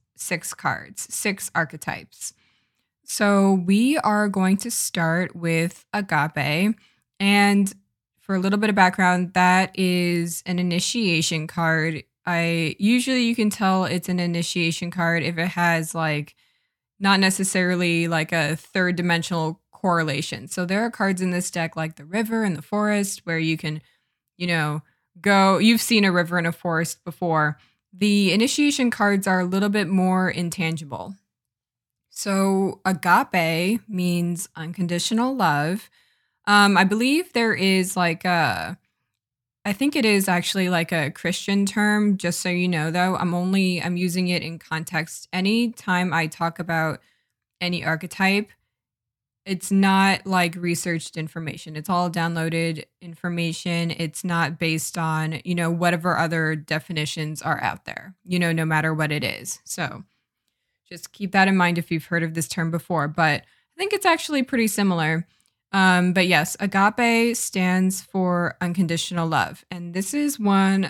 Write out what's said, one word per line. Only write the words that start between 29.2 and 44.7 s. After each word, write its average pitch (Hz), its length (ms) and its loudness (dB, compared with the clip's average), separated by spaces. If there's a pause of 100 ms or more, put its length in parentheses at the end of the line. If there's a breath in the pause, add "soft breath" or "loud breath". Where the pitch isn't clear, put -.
are 185 120 2
a 180 60 0
little 196 240 0
bit 202 180 0
more 185 420 2
intangible. 160 840 -6 (960)
So 196 760 0
agape 180 1040 2
means 175 640 -2
unconditional 175 800 -2
love. 165 540 0 (560)
Um, 202 320 6
I 185 60 8
believe 247 500 2
there 226 200 2
is, 190 420 2
like, 175 300 0
a, 117 520 0 (880)
I 202 80 0
think 285 220 0
it 247 100 0
is 202 220 2
actually, 180 420 0
like, 170 220 0
a 160 200 -2
Christian 202 540 -2
term, 208 520 2
just 175 220 -4
so 185 100 -4
you 180 180 0
know, 165 220 -2
though. 180 280 0
I'm 175 180 -2
only, 185 480 0
I'm 180 140 -4
using 180 320 -2
it 175 120 -2
in 165 160 -8
context. - 720 -8